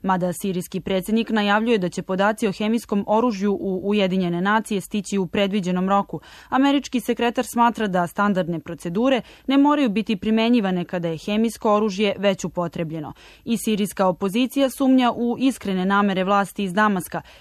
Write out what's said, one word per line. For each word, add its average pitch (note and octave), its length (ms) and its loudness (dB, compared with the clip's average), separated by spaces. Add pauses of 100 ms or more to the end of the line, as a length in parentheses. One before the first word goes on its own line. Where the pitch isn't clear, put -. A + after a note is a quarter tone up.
Mada F#3 300 0
sirijski F#3 480 -4
predsjednik G3+ 500 -2
najavljuje A3 480 2
da F3+ 100 0
će F#3 140 -6
podaci G3+ 460 0
o F#3 40 -2
hemijskom G#3+ 540 -2
oružju G#3 460 0
u F#3+ 320 -4
Ujedinjene F#3+ 560 0
nacije G#3 400 0
stići G3+ 380 -4
u F#3 80 0
predviđenom F#3 640 -2
roku, G3 320 0 (280)
američki C#4 520 2
sekretar A#3+ 520 -2
smatra A#3 340 2
da F3+ 200 0
standardne F3 540 -2
procedure G3+ 640 -2 (240)
ne C4+ 120 4
moraju C#4+ 300 4
biti G#3+ 280 0
primenjivane A3 680 2
kada E3+ 240 -4
je D#3+ 100 -4
hemijsko G#3+ 560 0
oružje G#3 440 0
već F#3+ 260 0
upotrebljeno. D#3+ 680 -6 (320)
I A#3 120 0
sirijska G3+ 500 0
opozicija A#3 640 0
sumnja B3+ 420 4
u A#3+ 260 -2
iskrene G3 460 -2
namere G3 400 2
vlasti G3 400 0
iz F#3 80 -4
Damaska F#3+ 500 0 (180)